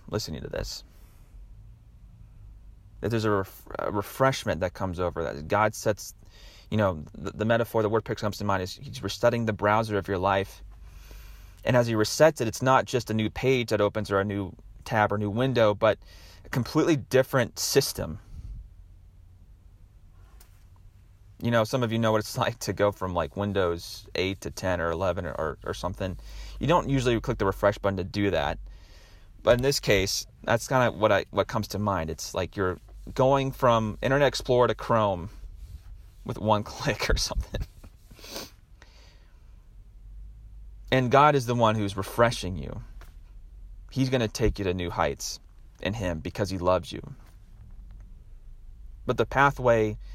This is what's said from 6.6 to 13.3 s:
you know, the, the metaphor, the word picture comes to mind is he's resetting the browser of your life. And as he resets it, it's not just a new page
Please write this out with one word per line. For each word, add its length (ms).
you 60
know, 260
the, 140
the 120
metaphor, 380
the 60
word 160
picture 180
comes 160
to 60
mind 180
is 180
he's 220
resetting 420
the 80
browser 460
of 80
your 120
life. 440
And 120
as 120
he 60
resets 460
it, 60
it's 160
not 220
just 260
a 40
new 140
page 420